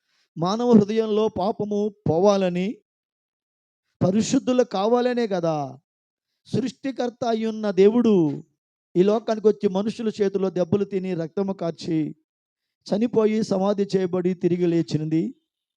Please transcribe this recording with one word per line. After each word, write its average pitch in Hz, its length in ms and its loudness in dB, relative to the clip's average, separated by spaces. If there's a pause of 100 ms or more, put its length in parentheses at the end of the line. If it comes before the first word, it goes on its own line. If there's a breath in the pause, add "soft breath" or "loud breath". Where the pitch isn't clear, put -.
(380)
మానవ 220 340 0
హృదయంలో 214 560 4
పాపము 208 680 -4 (160)
పోవాలని, 185 680 0 (1300)
పరిశుద్ధులు 247 560 2
కావాలనే 240 640 0
కదా 156 520 -4 (680)
సృష్టికర్త 247 760 -6
అయ్యున్న 220 460 -2
దేవుడు 196 760 4 (520)
ఈ 175 60 6
లోకానికి 214 460 0
వచ్చి 208 200 2
మనుషుల 208 400 -4
చేతిలో 196 420 -2
దెబ్బలు 180 340 -2
తిని 185 300 -6
రక్తము 170 380 -6
కార్చి 160 640 -4 (640)
చనిపోయి 220 640 0
సమాధి 196 540 -2
చేయబడి 185 380 -2
తిరిగి 175 320 0
లేచినది 165 680 -2 (420)